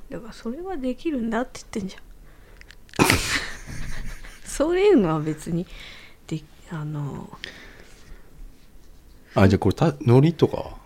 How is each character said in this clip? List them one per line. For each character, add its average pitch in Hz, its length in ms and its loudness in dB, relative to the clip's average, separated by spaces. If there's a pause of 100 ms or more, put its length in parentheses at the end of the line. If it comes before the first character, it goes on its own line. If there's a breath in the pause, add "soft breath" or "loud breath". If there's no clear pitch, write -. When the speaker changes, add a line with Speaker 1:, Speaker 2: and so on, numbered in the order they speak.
Speaker 1:
だ - 120 -12
か 233 80 -16
ら 214 40 -16
そ - 180 -10
れ 294 120 -10
は 381 140 -8
で 254 180 -4
き 330 160 -6
る 277 100 -4
ん 226 80 -4
だ 226 140 -2
っ - 40 -4
て - 80 -20
言 - 100 -16
っ - 20 -20
て - 140 -8
ん 185 80 -8
じ - 80 -14
ゃ - 20 -18
ん。 - 40 -18 (1040 soft breath)
<laughs> - 1400 -4
そ 302 240 0
う 359 100 2
い 403 80 6
う 381 80 8
の 175 140 6
は 156 100 0
別 156 300 -4
に、 170 160 -2 (600 loud breath)
で-、 160 160 -8 (280)
あ 160 120 -8
の、 147 560 -8 (2000 loud breath)
Speaker 2:
あ、 101 120 6
じ 95 100 6
ゃ - 0 -
あ - 20 -4
こ - 100 2
れ 95 60 2
た-、 165 140 2 (120)
海 117 140 4
苔 147 180 6
と - 160 2
か - 80 -6
は？ - 300 -10